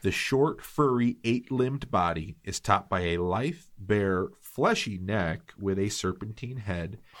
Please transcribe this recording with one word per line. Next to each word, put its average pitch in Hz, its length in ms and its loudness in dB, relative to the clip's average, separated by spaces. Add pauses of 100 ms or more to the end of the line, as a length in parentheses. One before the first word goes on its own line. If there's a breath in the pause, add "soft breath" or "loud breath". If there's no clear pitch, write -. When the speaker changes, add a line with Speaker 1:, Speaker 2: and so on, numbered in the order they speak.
Speaker 1:
The 98 80 2
short, 135 520 2
furry, 123 600 2
eight-limbed 127 680 0
body 85 520 0
is - 160 -6
topped - 320 2
by 95 120 0
a 85 160 0
lithe, 107 420 -2 (180)
bare, 98 480 2 (140)
fleshy 139 580 0
neck 92 580 -2
with 98 220 0
a 98 100 2
serpentine 110 680 -6
head, 98 420 -6 (160 loud breath)
Speaker 2:
Oh - 60 -20